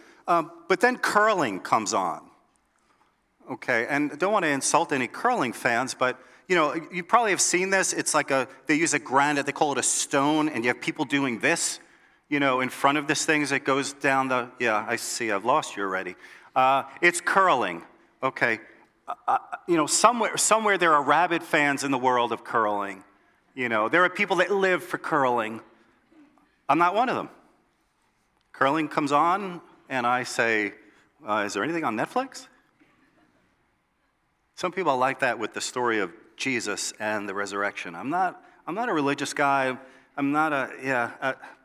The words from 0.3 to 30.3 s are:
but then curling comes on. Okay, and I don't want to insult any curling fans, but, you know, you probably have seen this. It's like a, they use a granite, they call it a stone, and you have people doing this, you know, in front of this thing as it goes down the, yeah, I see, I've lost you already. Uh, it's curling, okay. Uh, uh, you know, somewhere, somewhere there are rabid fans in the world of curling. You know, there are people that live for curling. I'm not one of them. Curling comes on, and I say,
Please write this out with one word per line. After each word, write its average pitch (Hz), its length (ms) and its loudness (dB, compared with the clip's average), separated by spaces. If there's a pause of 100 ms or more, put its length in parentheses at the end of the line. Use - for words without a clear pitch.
but 190 140 0
then 247 160 4
curling 185 640 2
comes 110 340 0
on. 85 280 -2 (1300)
Okay, 120 380 -2
and 147 220 -2
I 143 40 -12
don't 185 180 0
want 196 100 2
to 156 60 0
insult 147 420 0
any 127 160 0
curling 196 460 -2
fans, 123 400 -2
but, 127 260 -2 (280)
you 180 80 0
know, 151 200 2 (160)
you 180 120 -8
probably 226 260 2
have 165 120 0
seen 190 280 0
this. 190 240 0
It's 156 200 -4
like 147 180 0
a, 131 160 2 (180)
they 151 100 2
use 156 180 0
a 143 60 0
granite, 139 460 2
they 139 60 -4
call 147 200 0
it 127 60 -2
a 117 60 -2
stone, 151 680 0
and 117 140 -4
you 123 60 2
have 120 120 -2
people 156 240 -4
doing 135 340 -2
this, 156 400 -2 (480)
you 147 120 -2
know, 131 200 2
in 127 100 -2
front 143 280 2
of 147 100 -4
this 151 160 0
thing 151 200 0
as 135 80 -4
it 135 120 -2
goes 135 300 -2
down 135 340 0
the, 123 220 -2 (100)
yeah, 110 300 2
I 120 60 -2
see, - 360 -6
I've 98 140 -2
lost 151 320 0
you 101 60 -4
already. 92 320 -4 (400)
Uh, 131 280 4 (180)
it's 175 200 2
curling, 123 600 2 (400)
okay. 123 360 0 (480)
Uh, 139 60 -8 (140)
uh, 123 100 2 (300)
you 170 100 2
know, 151 80 2
somewhere, 220 520 4
somewhere 208 420 2
there 170 140 6
are 143 100 6
rabid 165 400 2
fans 143 400 2
in 139 80 -2
the 131 80 0
world 123 320 2
of 110 120 -6
curling. 101 600 -2 (500)
You 127 160 -4
know, 110 200 0
there 170 140 4
are 175 60 2
people 190 280 -2
that 180 140 2
live 185 320 0
for - 140 -8
curling. 120 640 0 (1080)
I'm 151 120 2
not 180 160 2
one 240 140 2
of 175 60 -2
them. 85 140 -4 (1200)
Curling 147 360 2
comes 147 220 -2
on, 175 500 0 (260)
and 123 200 -2
I 123 160 0
say, 110 500 0 (520)